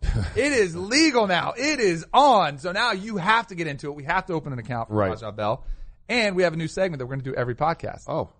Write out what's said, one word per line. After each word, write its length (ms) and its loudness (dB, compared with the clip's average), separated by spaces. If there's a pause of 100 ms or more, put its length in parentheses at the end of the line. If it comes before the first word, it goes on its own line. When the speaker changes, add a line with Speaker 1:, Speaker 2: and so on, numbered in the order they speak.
Speaker 1:
<laughs> 140 0 (200)
Speaker 2:
It 180 2
is 220 2
legal 520 4
now. 280 0
It 240 -2
is 240 2 (100)
on. 440 6
So 140 -6
now 220 0
you 240 -6
have 300 2
to 80 -14
get 120 -4
into 240 -8
it. 40 -12
We 100 -14
have 200 -2
to 80 -4
open 200 -4
an 60 -6
account 300 -6
for 60 -2
Speaker 1:
Right. 160 4
Speaker 2:
Raja 200 -8
Bell. 340 -2 (440)
And 260 0
we 80 4
have 100 2
a 40 -6
new 100 -2
segment 320 -2
that 60 -8
we're 100 -10
gonna 80 -6
do 120 -6
every 200 -2
podcast. 520 -4
Speaker 1:
Oh. 320 -4